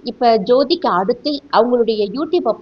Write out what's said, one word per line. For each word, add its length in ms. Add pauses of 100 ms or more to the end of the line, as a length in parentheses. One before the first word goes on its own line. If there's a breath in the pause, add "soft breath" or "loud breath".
இப்ப 320
ஜோதிக்கு 520
அடுத்து 540 (100)
அவங்களுடைய 600
YouTube-ஐ 500